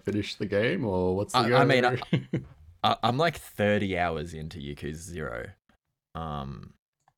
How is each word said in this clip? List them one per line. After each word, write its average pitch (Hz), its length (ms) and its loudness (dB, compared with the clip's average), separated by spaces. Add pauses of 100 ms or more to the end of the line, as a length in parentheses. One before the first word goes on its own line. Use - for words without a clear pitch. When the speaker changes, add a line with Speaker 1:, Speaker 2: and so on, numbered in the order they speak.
Speaker 1:
finish 101 300 -2
the - 100 -6
game, 117 400 0
or 92 300 2
what's 101 180 -4
the 127 60 6
Speaker 2:
I, 123 220 6
I 139 40 6
mean, 131 160 6
Speaker 1:
go? 123 160 4 (140)
<laughs> - 720 -6
Speaker 2:
I, 110 80 4
I, - 120 2
I'm, 120 140 4
like, 165 200 2
thirty 104 600 0
hours 85 380 -2
into 78 240 -10
Yakuza 71 360 -8
Zero. 78 540 -8 (680)
Um, 69 580 -8 (440)